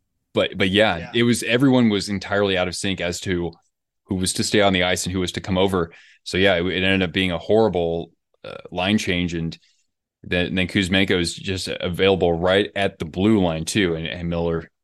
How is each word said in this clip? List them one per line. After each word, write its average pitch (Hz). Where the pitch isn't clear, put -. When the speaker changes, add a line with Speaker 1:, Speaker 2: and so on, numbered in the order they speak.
Speaker 1:
but, 98
but 98
yeah, 101
Speaker 2:
Yeah. -
Speaker 1:
it 117
was, 120
everyone 123
was 101
entirely 101
out 90
of 87
sync 95
as 87
to 87
who 98
was 92
to 113
stay 107
on 101
the 90
ice 90
and 90
who 95
was 87
to 87
come 92
over. 92
So -
yeah, 95
it, 87
it 92
ended 95
up 82
being 92
a 85
horrible, 87
uh, 50
line 92
change, 90
and 82
then, 90
then 90
Kuzmenko 95
is 85
just 95
available 90
right 92
at 98
the 90
blue 101
line 82
too, 90
and, 80
and 85
Miller 85